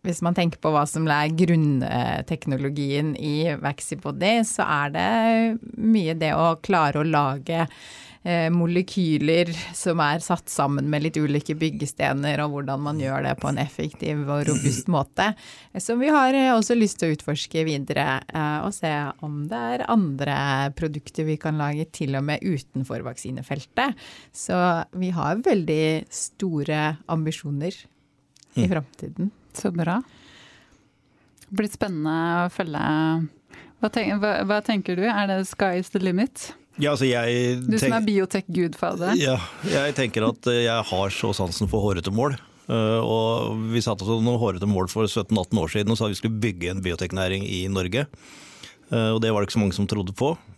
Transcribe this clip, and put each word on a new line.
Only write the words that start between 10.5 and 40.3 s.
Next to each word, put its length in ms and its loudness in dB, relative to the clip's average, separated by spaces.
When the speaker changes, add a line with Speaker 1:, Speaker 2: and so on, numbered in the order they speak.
Speaker 1:
med 160 0
litt 120 -2
ulike 400 0
byggestener, 840 -2
og 140 -2
hvordan 260 -4
man 180 -2
gjør 260 -2
det 160 0
på 100 -2
en 80 0
effektiv 720 -4
og 200 0
robust 400 0
måte. 460 0
Så 220 -2
vi 100 2
har, 260 6
eh, 200 6
også 220 4
lyst 220 4
til 120 2
å 60 2
utforske 480 -2
videre, 640 0
eh, 360 -2
og 80 -4
se 200 -2
om 260 -6
det 100 -4
er 80 -4
andre 840 2
produkter 520 -4
vi 100 0
kan 220 -2
lage 340 -2
til 240 -2
og 80 -2
med 180 -2
utenfor 600 -4
vaksinefeltet. 920 -4
Så 520 0
vi 160 -2
har 260 0
veldig 720 2
store 840 -2
ambisjoner 640 -2
i 100 4
Speaker 2:
Mm. 40 0
Speaker 1:
fremtiden. 600 -4
Speaker 3:
Så 180 -4
bra. 320 0
Det 80 -6
blir 140 2
spennende 760 0
å 40 -2
følge. 800 0
Hva 120 0
ten-, 260 0
hva, 140 2
hva 200 2
tenker 320 0
du? 80 0
Er 240 2
det 180 0
sky 320 0
is 120 -6
the 100 -2
limit? 520 -2
Speaker 2:
Ja, 140 2
altså, 140 2
jeg 600 2
Speaker 3:
Du 100 2
som 120 2
Speaker 2:
tenk- 120 2
Speaker 3:
er 40 0
biotech-gudfader. 1120 0
Speaker 2:
Ja, 200 2
jeg 300 0
tenker 340 0
at, 200 -4